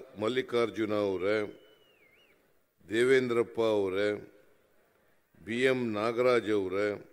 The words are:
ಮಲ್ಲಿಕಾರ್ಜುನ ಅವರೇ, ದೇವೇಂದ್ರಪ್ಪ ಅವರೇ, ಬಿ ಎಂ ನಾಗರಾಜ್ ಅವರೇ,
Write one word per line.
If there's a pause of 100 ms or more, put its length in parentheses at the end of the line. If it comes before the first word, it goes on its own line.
(200)
ಮಲ್ಲಿಕಾರ್ಜುನ
ಅವರೇ, (1500)
ದೇವೇಂದ್ರಪ್ಪ
ಅವರೇ, (1400)
ಬಿ
ಎಂ
ನಾಗರಾಜ್
ಅವರೇ, (240)